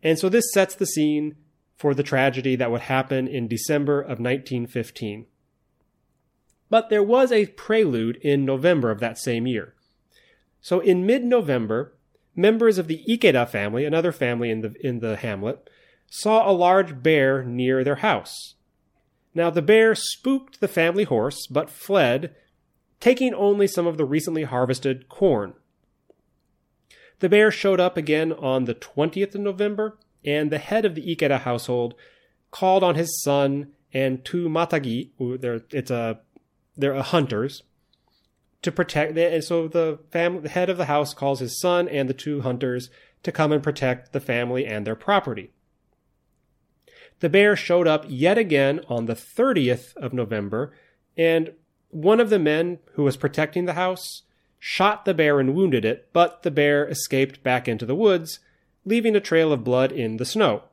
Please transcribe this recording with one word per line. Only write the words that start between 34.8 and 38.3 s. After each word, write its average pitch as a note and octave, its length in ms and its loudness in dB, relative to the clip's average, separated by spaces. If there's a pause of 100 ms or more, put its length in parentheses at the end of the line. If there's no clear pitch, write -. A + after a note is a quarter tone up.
who B2+ 200 -6
they're, A#2+ 320 -6
it's C3 200 -6
a, A2+ 300 -4 (560)
they're, C#3 180 0
uh, C3+ 80 -4
hunters, C3 600 -2 (1000)